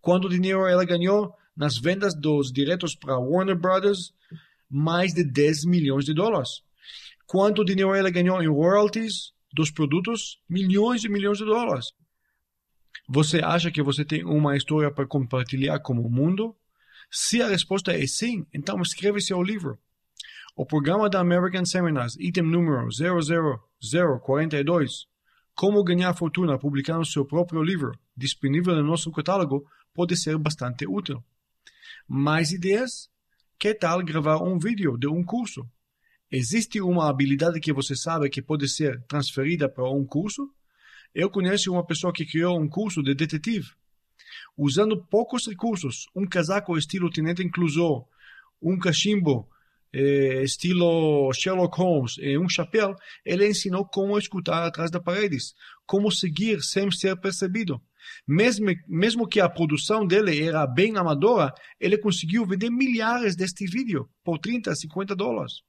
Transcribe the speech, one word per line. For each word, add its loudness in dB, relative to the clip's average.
Quanto 2
dinheiro 2
ela 4
ganhou 2
nas -2
vendas 0
dos 2
direitos -2
para -2
Warner 2
Brothers? 0
Mais 2
de 2
dez 2
milhões 4
de 0
dólares. 0
Quanto 4
dinheiro 2
ela 2
ganhou 2
em 2
royalties 2
dos 0
produtos? -2
Milhões 2
e -4
milhões 0
de -6
dólares. 0
Você 2
acha 0
que -2
você 0
tem -4
uma 2
história 0
para -2
compartilhar -2
com -4
o 0
mundo? 0
Se 0
a 0
resposta 0
é 0
sim, -4
então -4
escreve -2
seu -2
livro. -4
O -4
programa 2
da 2
American 2
Seminars, 0
item -2
número 0
zero 0
zero 0
zero 2
quarenta 0
e 0
dois, 0
Como 4
Ganhar 2
Fortuna 0
Publicando -2
Seu -2
Próprio -2
Livro, -2
disponível 0
no 2
nosso -2
catálogo, 0
pode 0
ser -2
bastante -4
útil. -6
Mais 0
ideias? -2
Que 0
tal 0
gravar 2
um 0
vídeo 0
de -2
um 0
curso? -6
Existe -2
uma 2
habilidade 2
que -2
você -2
sabe -2
que -6
pode -2
ser -2
transferida -2
para -4
um 0
curso? -4
Eu 0
conheço 0
uma 0
pessoa -2
que -4
criou 0
um 0
curso -4
de 2
detetive. -4
Usando 2
poucos -2
recursos, -4
um -2
casaco 0
estilo -2
Tenente -2
Clouseau, 0
um 0
cachimbo, 2
eh, 2
estilo 2
Sherlock 0
Holmes 2
e 0
um 2
chapéu, 0
ele 4
ensinou 0
como 0
escutar -2
atrás -4
das -4
paredes, -2
como 2
seguir 0
sem -2
ser 0
percebido. -4
Mesmo, 2
mesmo 0
que 0
a 4
produção 0
dele 2
era 0
bem 0
amadora, 2
ele 2
conseguiu 0
vender -2
milhares 0
deste -6
vídeo -4
por -2
trinta, -4
cinquenta -6
dólares. -4